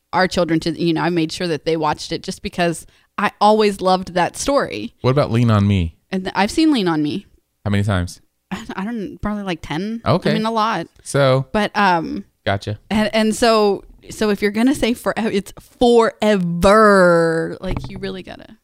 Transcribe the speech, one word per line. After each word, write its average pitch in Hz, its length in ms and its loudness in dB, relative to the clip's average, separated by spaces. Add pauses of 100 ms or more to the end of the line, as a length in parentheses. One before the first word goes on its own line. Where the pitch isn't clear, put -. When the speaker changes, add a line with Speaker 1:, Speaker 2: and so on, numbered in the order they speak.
(120)
Speaker 1:
our 185 160 2
children 165 320 0
to, 170 180 -4
you 170 160 0
know, 156 60 -2
I 156 100 -2
made 160 220 -2
sure 180 160 -8
that 151 160 -4
they 165 140 -2
watched 156 340 -4
it 170 100 -8
just - 200 -12
because 175 440 -4 (320)
I 202 220 -2
always 208 400 4
loved 185 360 0
that 175 200 0
story. 170 640 -2
Speaker 2:
What 123 120 0
about 135 200 0
Lean 117 200 2
on 101 180 4
Me? 90 260 0 (160)
Speaker 1:
And 185 140 -4
th-, - 100 -8
I've 196 160 0
seen 320 220 2
Lean 196 160 0
on 156 120 0
Me. 147 260 -4 (360)
Speaker 2:
How 104 80 -2
many 101 140 0
times? 90 340 -2 (320)
Speaker 1:
I, 220 140 -10 (100)
I 190 80 -6
don't, 214 360 -8
probably, 208 240 -6
like, 185 180 -6
ten. 208 440 -8
Speaker 2:
Okay. - 260 0
Speaker 1:
I - 20 0
mean, 220 120 -2
a 226 60 -2
lot. 214 360 -2 (160)
Speaker 2:
So 135 500 0
Speaker 1:
But, 214 240 -2
um, 175 480 0 (200)
Speaker 2:
Gotcha. 101 320 -4 (120)
Speaker 1:
and, 214 260 0
and 214 180 0
so, 214 520 2 (240)
so 214 220 -2
if 202 100 -2
you're 208 100 0
gonna 233 240 0
say 240 180 0
for, 208 220 -4
it's 202 380 -4 (960)
forever, 175 1120 4
like, 185 280 -8
you 190 100 -14
really 190 240 -10
gotta. - 400 -20